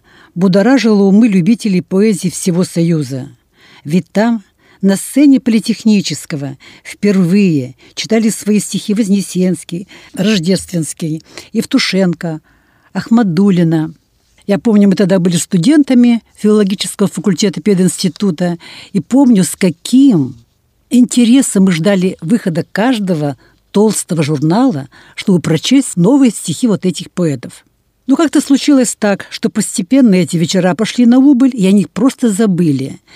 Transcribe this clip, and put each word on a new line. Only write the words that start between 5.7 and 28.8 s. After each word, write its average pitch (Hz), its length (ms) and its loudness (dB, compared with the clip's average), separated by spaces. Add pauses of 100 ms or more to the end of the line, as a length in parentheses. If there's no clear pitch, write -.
впервые 180 920 0 (200)
читали 220 340 -2
свои 208 300 -2
стихи - 340 -6
Вознесенский, 185 920 -4 (260)
Рождественский, 175 1080 -4 (320)
Евтушенко, 185 880 -2 (520)
Ахмадуллина. 175 1000 0 (540)
Я 196 100 0
помню, 208 300 2
мы 185 80 2
тогда 190 240 2
были 175 160 0
студентами 240 880 2 (120)
филологического 208 720 -2
факультета 185 540 -2
пединститута, 180 960 -2 (360)
и 196 60 -2
помню, 240 440 2
с - 120 -6
каким 185 800 0 (540)
интересом 240 760 2
мы 190 80 2
ждали 180 480 -2
выхода 170 500 -2
каждого 185 640 -2 (340)
толстого 196 520 -2
журнала, 156 640 0 (260)
чтобы 175 280 0
прочесть 185 560 0
новые 240 340 4
стихи - 360 -6
вот 190 180 -2
этих - 260 -6
поэтов. 151 540 -6 (420)
Но 269 80 2
как-то 311 260 0
случилось 269 560 0